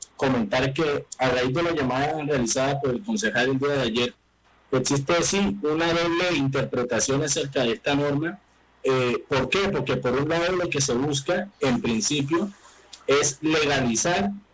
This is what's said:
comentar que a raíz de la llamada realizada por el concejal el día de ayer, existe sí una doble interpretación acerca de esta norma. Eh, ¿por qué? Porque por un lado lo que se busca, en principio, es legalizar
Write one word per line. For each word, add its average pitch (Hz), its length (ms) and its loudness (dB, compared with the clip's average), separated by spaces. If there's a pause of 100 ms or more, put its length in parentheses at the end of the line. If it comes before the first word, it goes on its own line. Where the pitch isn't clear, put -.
(160)
comentar 131 580 0
que 147 320 0 (120)
a 131 120 2
raíz 127 240 0
de 170 80 0
la 170 100 0
llamada 147 520 0
realizada 135 560 0
por 135 100 0
el 117 120 -4
concejal 113 460 0
el 135 100 0
día 139 100 0
de 139 140 0
ayer, 120 320 0 (580)
existe 139 500 2
sí 196 400 2
una 156 300 0
doble 170 440 0
interpretación 135 840 0
acerca 147 400 -2
de 117 100 0
esta 143 220 -2
norma. 143 440 -2 (440)
Eh, 127 460 0
¿por 127 200 0
qué? 196 200 0
Porque 139 280 -2
por 120 160 0
un 143 160 0
lado 175 280 0
lo 175 120 -2
que 147 120 -2
se 135 120 0
busca, 151 560 -2 (120)
en 123 200 2
principio, 143 720 0 (560)
es 143 360 2
legalizar 156 880 0 (240)